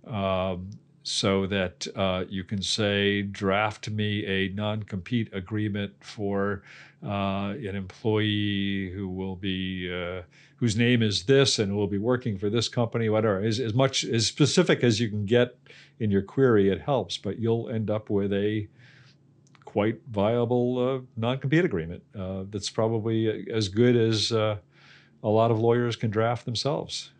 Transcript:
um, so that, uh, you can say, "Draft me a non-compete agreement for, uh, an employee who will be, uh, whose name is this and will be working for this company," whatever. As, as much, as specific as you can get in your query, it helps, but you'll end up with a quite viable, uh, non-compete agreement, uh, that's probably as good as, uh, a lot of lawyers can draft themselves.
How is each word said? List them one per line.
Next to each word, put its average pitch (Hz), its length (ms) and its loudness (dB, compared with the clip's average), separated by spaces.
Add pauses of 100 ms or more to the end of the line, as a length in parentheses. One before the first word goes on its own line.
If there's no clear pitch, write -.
um, 95 640 -4 (340)
so 98 440 0
that, 92 400 -4 (100)
uh, 92 320 0
you 92 160 -8
can 101 160 -6
say, 101 640 0
"Draft 101 640 -2
me 107 380 -2
a 95 220 0
non-compete 107 840 -4
agreement 101 680 -4
for, 101 640 -4 (400)
uh, 98 540 -2
an 101 200 -8
employee 101 1120 -2
who 95 180 -8
will 92 280 -8
be, 92 540 -4
uh, 90 320 -6 (340)
whose 113 200 0
name 120 260 4
is 101 220 0
this 135 340 4
and 101 160 0
will 104 120 0
be 101 100 -2
working 120 400 -2
for 101 140 -2
this 113 180 0
company," 117 400 0
whatever. 107 320 2
As, 110 200 0
as 113 120 -2
much, 131 320 2
as 113 220 0
specific 156 580 4
as 113 160 4
you 117 80 0
can 104 160 -4
get 120 320 2 (420)
in 107 120 0
your 98 120 4
query, 107 460 4
it 95 140 0
helps, 127 340 -2
but - 220 -6
you'll 113 320 -2
end 110 200 -4
up 107 200 -4
with 101 220 0
a 104 360 -2 (960)
quite 107 360 0 (100)
viable, 120 680 2
uh, 131 220 0 (160)
non-compete 135 480 0
agreement, 85 380 -4 (160)
uh, 95 320 -6
that's 101 180 -6
probably 110 840 0
as 110 180 0
good 120 280 6
as, 113 360 2
uh, 107 240 2 (680)
a 117 60 0
lot 113 220 6
of 110 80 4
lawyers 117 380 2
can 113 140 -2
draft 113 340 0
themselves. - 760 -4